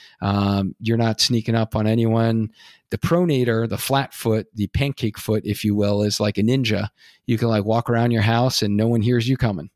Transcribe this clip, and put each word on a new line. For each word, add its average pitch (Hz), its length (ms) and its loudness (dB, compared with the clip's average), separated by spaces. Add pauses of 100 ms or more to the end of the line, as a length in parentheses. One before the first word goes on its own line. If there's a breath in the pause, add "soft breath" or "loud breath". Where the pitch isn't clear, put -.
(220 loud breath)
Um, 98 600 0
you're 113 160 0
not 113 240 0
sneaking 113 340 0
up 113 220 -2
on 107 100 0
anyone. 113 640 0 (380 loud breath)
The - 80 -4
pronator, 123 720 0
the 101 80 -4
flat - 360 -2
foot, 110 400 -2
the 101 140 -2
pancake 135 500 -2
foot, 110 280 -2
if - 180 -4
you 104 100 2
will, 104 300 2
is 104 160 -2
like 104 180 -2
a 101 60 2
ninja. 110 460 0 (360 soft breath)
You 117 120 0
can, 120 100 0
like, 107 160 2
walk 110 260 0
around 120 220 2
your 113 100 2
house 117 400 2
and 101 140 0
no 107 140 2
one 117 120 2
hears 120 280 0
you 131 80 0
coming. 98 380 -4